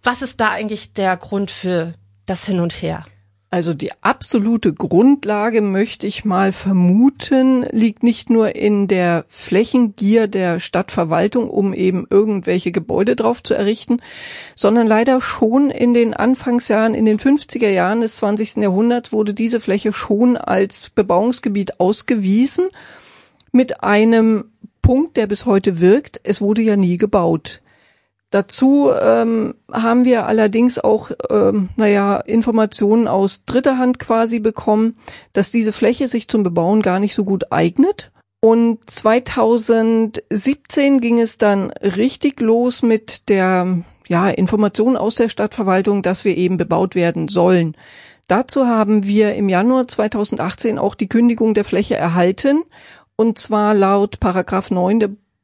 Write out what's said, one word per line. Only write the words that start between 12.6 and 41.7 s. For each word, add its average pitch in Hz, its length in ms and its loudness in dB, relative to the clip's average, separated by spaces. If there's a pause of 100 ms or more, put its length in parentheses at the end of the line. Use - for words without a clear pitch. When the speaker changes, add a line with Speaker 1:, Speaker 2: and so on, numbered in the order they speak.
Speaker 2:
Gebäude 202 420 -2
drauf 240 260 -2
zu - 120 -2
errichten, 220 480 -2 (520)
sondern 226 320 2
leider 240 360 2
schon 262 500 0
in 240 220 0
den 233 200 2
Anfangsjahren, 240 800 0
in 220 120 0
den 214 140 2
fünfziger 269 500 0
Jahren 196 320 0
des 226 160 -2
zwanzigsten 214 460 -2
Jahrhunderts 226 500 0
wurde 214 200 -2
diese 226 280 -2
Fläche 202 320 -2
schon 240 420 0
als - 540 -2
Bebauungsgebiet 202 920 -2
ausgewiesen 214 880 0 (880)
mit 247 280 0
einem 220 680 2 (300)
Punkt, 269 340 4
der 220 120 0
bis 202 180 -4
heute 196 340 0
wirkt. 196 460 2
Es 208 160 -2
wurde 214 220 0
ja 214 120 2
nie 180 220 2
gebaut. 170 640 -2 (680)
Dazu, 269 640 2
ähm, 226 640 0 (160)
haben 233 320 2
wir 240 240 2
allerdings 220 520 2
auch, 220 320 0 (180)
ähm, 196 480 0
naja, 202 400 0
Informationen 220 920 0
aus 196 380 -2
dritter 254 320 0
Hand 254 220 0
quasi 226 400 -2
bekommen, 220 580 -2 (340)
dass 202 200 0
diese 220 200 0
Fläche 247 380 0
sich 226 180 -4
zum 220 160 0
Bebauen 175 380 0
gar 190 180 0
nicht 208 160 -2
so 208 80 0
gut 190 300 -4
eignet. 180 580 0 (300)
Und 226 380 2 (100)
zweitausendsiebzehn 226 2000 0
ging 233 220 2
es 226 160 -2
dann 202 340 0